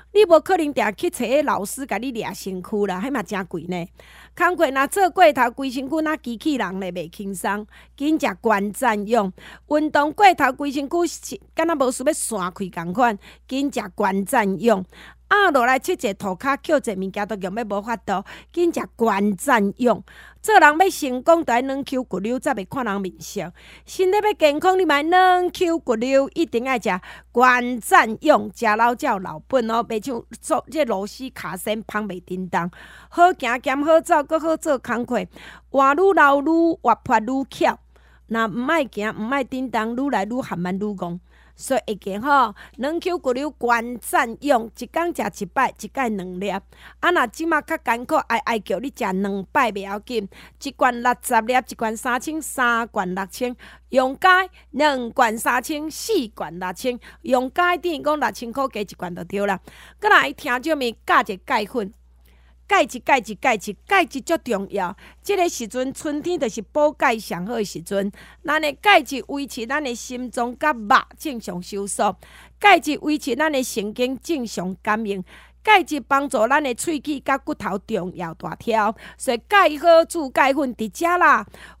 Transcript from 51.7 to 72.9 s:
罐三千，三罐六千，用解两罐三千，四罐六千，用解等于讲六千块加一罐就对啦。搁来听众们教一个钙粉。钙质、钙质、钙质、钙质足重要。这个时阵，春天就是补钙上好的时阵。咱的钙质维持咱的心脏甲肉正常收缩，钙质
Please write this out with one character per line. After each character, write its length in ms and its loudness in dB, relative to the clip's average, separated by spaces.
罐 220 -4
三 240 -4
千， 200 -6
三 460 0
罐 260 -4
六 140 -6
千， 300 -6
用 320 2
解 80 6
两 400 0
罐 260 2
三 240 0
千， 300 -6
四 380 -2
罐 320 -12
六 140 -6
千， 220 -4
用 300 0
解 260 2
等 140 -4
于 100 -6
讲 180 0
六 100 0
千 220 -10
块 160 -2
加 120 -8
一 160 -8
罐 160 -8
就 120 -10
对 200 -4
啦。 140 0
搁 100 -2
来 240 4
听 300 -6
众 160 -2
们 160 -2
教 180 2
一 20 -8
个 140 -8
钙 260 -4
粉。 280 -6
钙 160 4
质、 140 -6
钙 200 2
质、 180 -6
钙 200 0
质、 180 -10
钙 180 2
质 160 -8
足 240 -2
重 240 -4
要。 260 -4
这 120 -2
个 140 2
时 180 -6
阵， 240 -4
春 300 -6
天 180 -4
就 120 -2
是 100 -8
补 320 0
钙 260 0
上 280 -8
好 80 -6
的 100 -2
时 160 -10
阵。 320 -4
咱 160 0
的 120 0
钙 280 4
质 280 -6
维 180 -6
持 200 -10
咱 160 -4
的 120 -6
心 360 -10
脏 280 -4
甲 140 2
肉 240 2
正 240 -8
常 220 -10
收 240 -8
缩， 280 -2
钙 200 6
质 220 -2